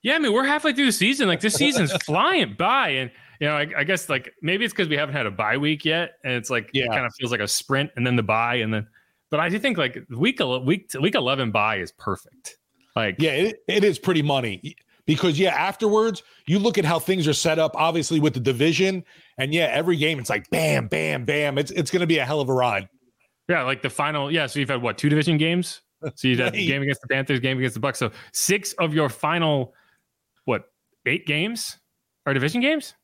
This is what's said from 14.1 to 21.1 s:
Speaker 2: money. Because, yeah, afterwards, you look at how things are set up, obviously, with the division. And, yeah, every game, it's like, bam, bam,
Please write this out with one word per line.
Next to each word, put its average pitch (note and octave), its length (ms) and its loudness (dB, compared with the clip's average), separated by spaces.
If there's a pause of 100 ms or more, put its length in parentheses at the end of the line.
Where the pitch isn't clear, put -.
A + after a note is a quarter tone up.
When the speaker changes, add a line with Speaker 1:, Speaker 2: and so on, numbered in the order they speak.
Speaker 2:
money. B2+ 520 -2 (300)
Because, D#3 320 2
yeah, F#3 160 4
afterwards, G#3 680 0 (240)
you E3+ 100 2
look G#3 220 2
at F3 60 2
how E3 120 2
things F3+ 300 0
are D3+ 60 2
set D#3+ 260 2
up, D#3+ 160 2
obviously, E3 440 2
with D3+ 140 4
the B2+ 60 -4
division. D#3 640 2 (340)
And, C#3 160 -2
yeah, E3 180 2
every E3+ 260 0
game, D3+ 200 0
it's B2 140 -6
like, - 180 -4
bam, D3 380 0
bam, D3 380 -2